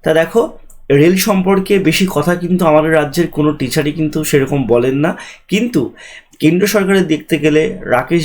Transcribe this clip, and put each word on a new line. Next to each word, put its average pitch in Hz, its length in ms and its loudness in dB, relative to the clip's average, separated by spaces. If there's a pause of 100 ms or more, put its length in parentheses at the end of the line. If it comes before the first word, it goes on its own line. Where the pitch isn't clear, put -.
তা 170 100 0
দেখো, 165 280 2 (580)
রেল 175 140 4 (120)
সম্পর্কে 190 480 0 (140)
বেশি 175 160 0 (100)
কথা - 180 0 (100)
কিন্তু 175 280 0
আমাদের 156 280 2
রাজ্যের 147 380 -2
কোনো 151 220 2
টিচারই 143 400 -2
কিন্তু 156 200 -2 (120)
সেরকম 139 300 0 (120)
বলেন 127 320 0
না, 175 60 0 (380)
কিন্তু 214 340 0 (600)
কেন্দ্র 175 220 4 (100)
সরকারের 196 380 2
দেখতে 151 220 -4 (100)
গেলে 151 180 2 (300)
রাকেশ 131 320 0